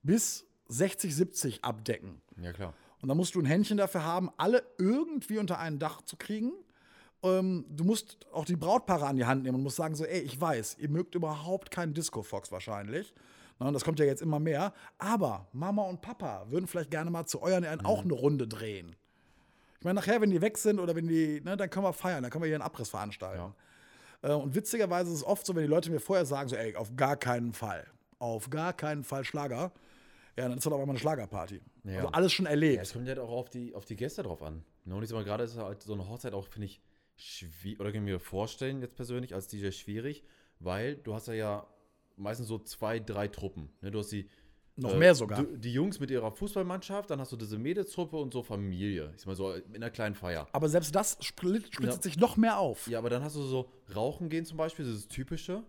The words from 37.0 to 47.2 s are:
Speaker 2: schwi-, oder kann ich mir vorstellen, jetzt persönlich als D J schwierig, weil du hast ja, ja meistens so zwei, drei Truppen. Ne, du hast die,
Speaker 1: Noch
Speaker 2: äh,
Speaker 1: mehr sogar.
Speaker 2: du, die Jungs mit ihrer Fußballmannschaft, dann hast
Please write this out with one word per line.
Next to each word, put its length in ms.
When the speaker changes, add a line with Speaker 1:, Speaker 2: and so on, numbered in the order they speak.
Speaker 2:
schwi-, 600
oder 120
kann 100
ich 100
mir 80
vorstellen, 640
jetzt 140
persönlich 380
als 140
D 100
J 160
schwierig, 500
weil 360
du 180
hast 140
ja, 60
ja 340
meistens 320
so 120
zwei, 400
drei 280
Truppen. 420
Ne, 100
du 80
hast 120
die, 180
Speaker 1:
Noch 160
Speaker 2:
äh, 60
Speaker 1:
mehr 160
sogar. 280
Speaker 2:
du, 140
die 160
Jungs 260
mit 100
ihrer 220
Fußballmannschaft, 800
dann 100
hast 140